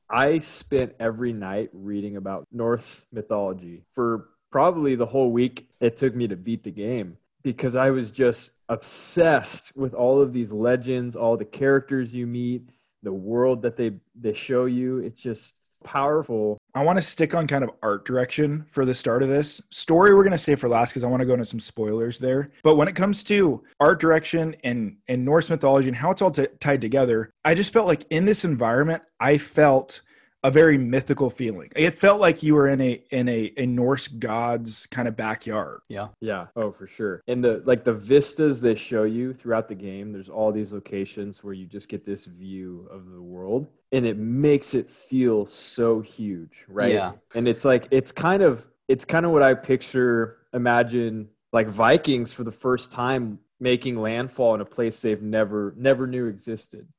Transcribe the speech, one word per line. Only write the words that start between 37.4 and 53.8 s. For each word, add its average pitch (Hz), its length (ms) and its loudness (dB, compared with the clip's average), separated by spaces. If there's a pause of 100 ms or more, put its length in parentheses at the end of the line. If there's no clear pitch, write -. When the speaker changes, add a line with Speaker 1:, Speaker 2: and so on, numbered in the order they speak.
Speaker 1:
the, 113 220 0
like, 123 180 2
the 120 100 2
vistas 135 680 2
they 117 140 4
show 110 300 -2
you 120 280 -4
throughout 113 340 -4
the 110 60 -12
game, 101 400 -12
there's 95 160 -16
all 110 220 0
these 104 200 -4
locations 101 720 -10
where 101 120 -12
you 95 100 -14
just 95 240 -16
get 101 160 -12
this 101 200 -10
view 92 640 -16
of 92 180 -20
the 90 140 -20
world, 92 420 -6 (260)
and 131 140 0
it 107 120 -2
makes 139 580 0
it 117 120 -2
feel 117 600 0
so 117 540 -2
huge, 98 680 -12
right? 101 260 0
Speaker 3:
Yeah. 98 200 -2 (200)
Speaker 1:
And 117 140 0
it's 117 180 0
like, 127 240 2
it's 135 220 2
kind 190 320 2
of, 131 240 2 (200)
it's 131 160 2
kind 165 220 0
of 170 60 0
what 151 100 6
I 131 140 6
picture, 123 800 -2 (160)
imagine, 120 720 0 (260)
like, 110 160 2
Vikings 120 640 2
for 123 100 -10
the 113 80 -8
first 127 400 -4
time 123 480 -4 (200)
making 127 400 -2